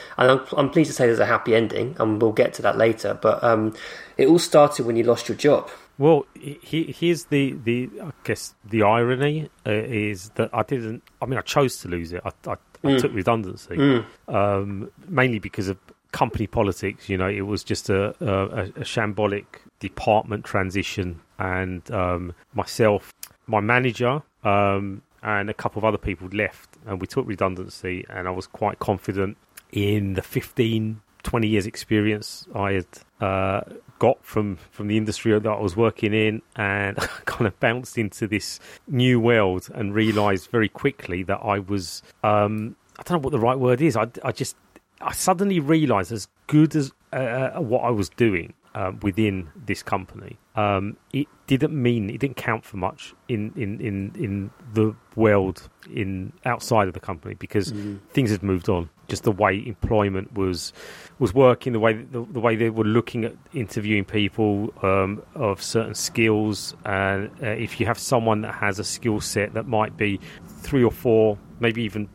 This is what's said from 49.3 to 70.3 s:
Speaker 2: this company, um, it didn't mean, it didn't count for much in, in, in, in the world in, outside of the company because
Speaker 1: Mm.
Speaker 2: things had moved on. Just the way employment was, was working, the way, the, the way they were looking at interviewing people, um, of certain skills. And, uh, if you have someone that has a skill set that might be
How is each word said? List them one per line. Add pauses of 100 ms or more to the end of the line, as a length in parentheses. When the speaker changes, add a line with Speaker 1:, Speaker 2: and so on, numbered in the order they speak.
Speaker 2:
this
company, (180)
um, (160)
it (200)
didn't
mean,
it
didn't
count
for
much (160)
in,
in,
in,
in (220)
the (220)
world (200)
in, (100)
outside
of
the
company
because
Speaker 1:
Mm. (120)
Speaker 2:
things
had
moved
on. (180)
Just
the
way
employment
was, (460)
was
working,
the
way,
the,
the
way
they
were
looking
at (200)
interviewing
people, (100)
um, (140)
of
certain
skills. (100)
And, (120)
uh, (180)
if
you
have
someone
that
has
a
skill
set
that
might
be (280)